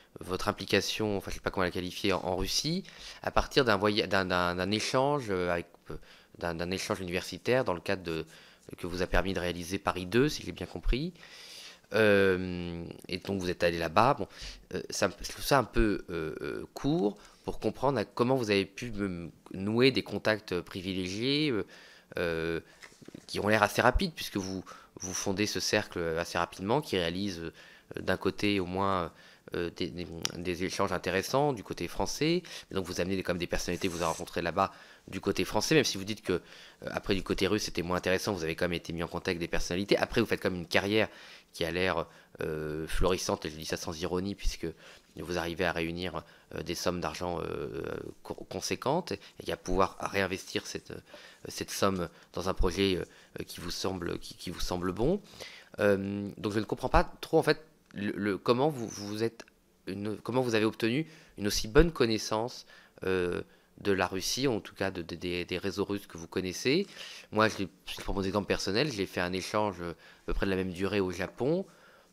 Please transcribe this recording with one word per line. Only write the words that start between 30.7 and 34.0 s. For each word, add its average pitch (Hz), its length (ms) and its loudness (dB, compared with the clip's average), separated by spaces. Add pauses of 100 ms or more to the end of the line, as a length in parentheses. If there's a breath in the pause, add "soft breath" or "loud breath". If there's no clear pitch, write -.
intéressants 95 580 0
du 101 120 -8
côté - 260 -6
français. 160 520 0 (280 loud breath)
Et - 40 -10
donc, 95 120 -2
vous 90 160 -4
amenez 95 160 0
des, 92 60 -2
comme 90 140 -2
des 85 100 -2
personnalités 90 420 -2
que 85 40 -4
vous 85 80 -4